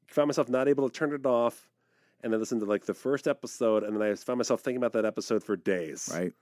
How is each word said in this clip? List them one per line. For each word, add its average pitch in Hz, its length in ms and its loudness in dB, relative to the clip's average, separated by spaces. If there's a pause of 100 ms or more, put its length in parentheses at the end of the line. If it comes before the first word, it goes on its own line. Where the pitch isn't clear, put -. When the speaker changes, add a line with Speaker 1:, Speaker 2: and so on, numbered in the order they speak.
Speaker 1:
found 147 200 2
myself 139 220 0
not 131 180 2
able 139 220 2
to - 40 -8
turn 147 200 -2
it 139 120 -8
off, 120 460 0 (500)
and 113 140 -2
I - 20 0
listened 110 240 -2
to, 101 60 -4
like, 104 180 0
the 101 80 -4
first 135 340 -2
episode, 113 560 0
and 107 120 -4
then 107 60 0
I 107 140 2
found 123 220 -4
myself 120 240 0
thinking 127 160 -4
about 120 160 0
that 110 120 2
episode 107 380 -2
for 104 120 -2
days. 85 580 -4
Speaker 2:
Right. 87 280 -2